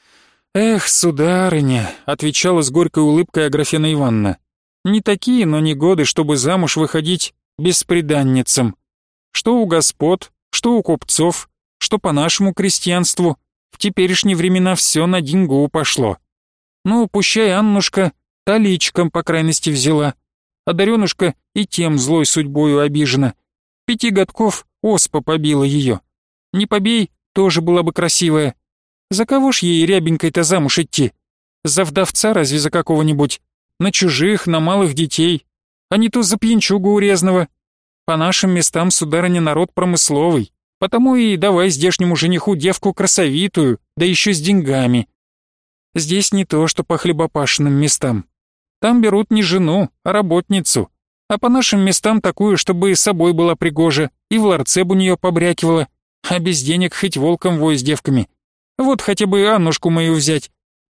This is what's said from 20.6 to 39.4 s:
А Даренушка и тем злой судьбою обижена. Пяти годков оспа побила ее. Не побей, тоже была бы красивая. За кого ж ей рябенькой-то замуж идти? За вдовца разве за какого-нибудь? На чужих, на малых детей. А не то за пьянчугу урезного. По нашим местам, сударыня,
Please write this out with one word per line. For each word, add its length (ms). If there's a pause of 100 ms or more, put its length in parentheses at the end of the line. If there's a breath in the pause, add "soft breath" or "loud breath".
А 60
Даренушка 640 (200)
и 120
тем 320
злой 280
судьбою 540
обижена. 540 (520)
Пяти 240
годков 560 (160)
оспа 380
побила 440
ее. 360 (520)
Не 140
побей, 440 (240)
тоже 260
была 220
бы 100
красивая. 600 (560)
За 160
кого 260
ж 80
ей 260
рябенькой-то 560
замуж 360
идти? 340 (520)
За 200
вдовца 500
разве 240
за 120
какого-нибудь? 680 (380)
На 140
чужих, 540
на 140
малых 340
детей. 520 (440)
А 60
не 120
то 140
за 140
пьянчугу 560
урезного. 560 (580)
По 100
нашим 340
местам, 400
сударыня, 500